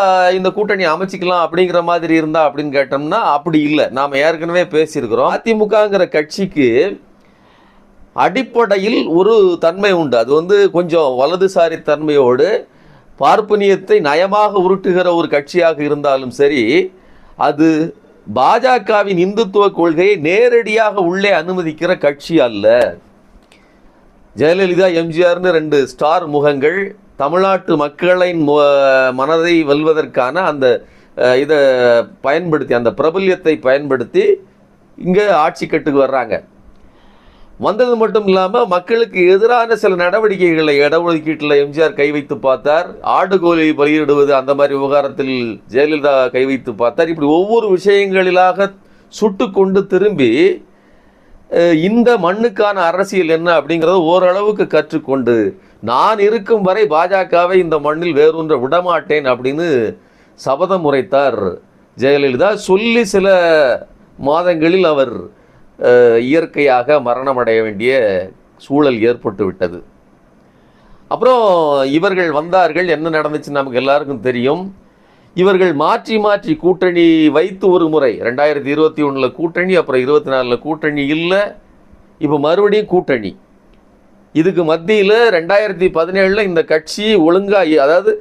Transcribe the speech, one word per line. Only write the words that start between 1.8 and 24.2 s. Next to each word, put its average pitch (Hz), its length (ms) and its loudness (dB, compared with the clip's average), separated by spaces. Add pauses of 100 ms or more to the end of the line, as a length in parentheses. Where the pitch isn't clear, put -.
மாதிரி 170 320 -2
இருந்தா 156 300 0
அப்படின்னு 143 320 -4
கேட்டோம்னா 139 440 -2 (160)
அப்படி 156 240 0
இல்லை. 147 300 0
நாம 139 260 -4
ஏற்கனவே 165 460 0
பேசியிருக்கிறோம். 151 680 -2
அதிமுகங்கிற 208 800 0
கட்சிக்கு 156 880 -2 (1120)
அடிப்படையில் 202 920 0
ஒரு 190 540 2
தன்மை 190 320 0
உண்டு. 151 240 0
அது 117 180 0
வந்து 185 360 2
கொஞ்சம் 160 480 0
வலதுசாரி 170 640 0
தன்மையோடு 147 640 2 (720)
பார்ப்பனியத்தை 196 840 2
நயமாக 190 580 0
உருட்டுகிற 185 560 0
ஒரு 170 140 -2
கட்சியாக 151 540 0
இருந்தாலும் 143 480 -2
சரி, 143 640 0 (440)
அது 156 600 0 (380)
பாஜகவின் 202 840 0
இந்துத்துவ 202 520 0
கொள்கையை 170 460 0
நேரடியாக 214 840 0
உள்ளே 190 300 0
அனுமதிக்கிற 170 680 -2
கட்சி 151 420 -2
அல்ல. 107 260 0 (1700)